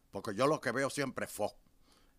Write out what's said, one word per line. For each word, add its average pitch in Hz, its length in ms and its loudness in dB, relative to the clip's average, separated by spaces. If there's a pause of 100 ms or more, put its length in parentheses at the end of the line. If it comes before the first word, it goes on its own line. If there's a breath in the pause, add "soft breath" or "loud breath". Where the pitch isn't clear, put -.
(120)
porque 101 220 -4
yo 123 140 4
lo 151 140 2
que 123 100 0
veo 131 180 0
siempre 127 360 -4
es - 60 -8
Fox. 101 220 -2 (640)